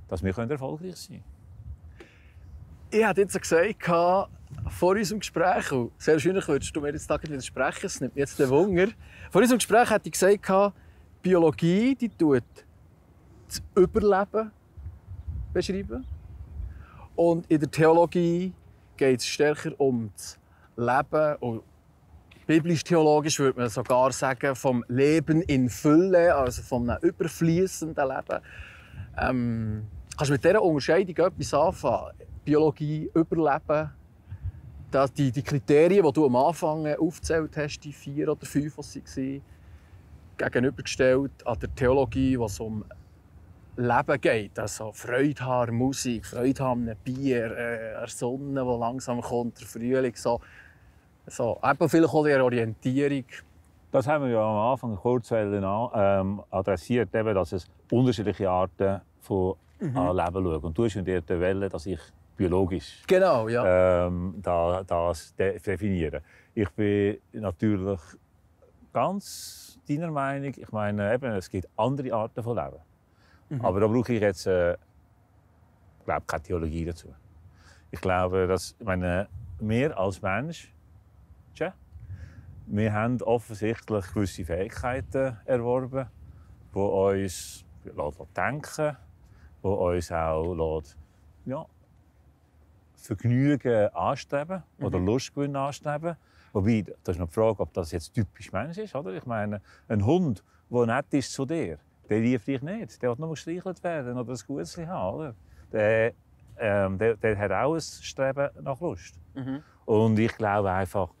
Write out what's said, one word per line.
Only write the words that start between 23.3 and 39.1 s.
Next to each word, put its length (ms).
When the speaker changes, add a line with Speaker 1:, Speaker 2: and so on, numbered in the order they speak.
Speaker 2:
würde 220
man 80
sogar 440
sagen, 420
vom 340
Leben 540
in 260
Fülle, 640
also 280
von 260
einem 140
überfließenden 1080
Leben. 320
Ähm, 680
kannst 140
du 40
mit 100
dieser 180
Unterscheidung 640
etwas 260
anfangen? 600
Biologie, 680
Überleben, 800
da 160
die, 240
die 120
Kriterien, 640
die 60
du 120
am 120
Anfang 500
aufgezählt 640
hast, 220
die 120
vier 400
oder 140
fünf, 320
was 140
sie 120
waren, 380